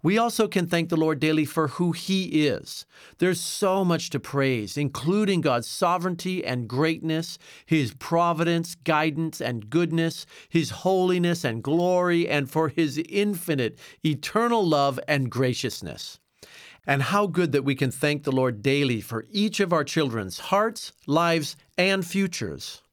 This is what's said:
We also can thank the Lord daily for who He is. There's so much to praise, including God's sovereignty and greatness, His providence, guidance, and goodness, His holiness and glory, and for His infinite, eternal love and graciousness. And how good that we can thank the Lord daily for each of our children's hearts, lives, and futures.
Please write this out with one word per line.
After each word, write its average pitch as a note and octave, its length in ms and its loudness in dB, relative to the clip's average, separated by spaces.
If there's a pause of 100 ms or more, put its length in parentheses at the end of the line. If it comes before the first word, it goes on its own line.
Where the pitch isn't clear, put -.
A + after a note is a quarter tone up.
We F3+ 160 4
also A3+ 280 2
can F3+ 200 0
thank E3+ 220 0
the E3+ 60 2
Lord D#3 240 2
daily D#3 240 2
for D3+ 260 0
who F3 220 0
He E3+ 540 0
is. - 400 -4 (320)
There's F3 240 2
so F#3+ 420 0
much E3+ 280 0
to C3+ 80 -2
praise, C3 580 -2
including F3 640 0
God's B2 260 2
sovereignty F3+ 800 -2
and B2 220 -4
greatness, D#3+ 720 -2 (260)
His C#3+ 300 2
providence, E3+ 800 0
guidance, D#3 680 0
and A2+ 300 -6
goodness, E3 560 0 (200)
His E3+ 220 0
holiness F3+ 760 2
and A#2 200 -2
glory, F3 680 2
and C#3+ 180 0
for D#3+ 220 0
His D#3 300 -2 (100)
infinite, F3 680 -2 (280)
eternal A3 600 0
love C#3 420 2
and C3+ 240 0
graciousness. A#2+ 880 -4 (680)
And C3+ 180 2
how G3+ 240 2
good E3 240 0
that C#3 140 2
we C#3 100 0
can C3 160 -2
thank D3 320 -2
the C#3 80 -2
Lord B2+ 300 0
daily C3+ 400 0
for - 300 -8
each G#3 280 0
of F3+ 140 2
our D#3 100 2
children's A2+ 560 -2
hearts, G#3+ 540 -2 (140)
lives, E3 480 0 (220)
and F#3+ 280 2
futures. F3 760 -4 (120)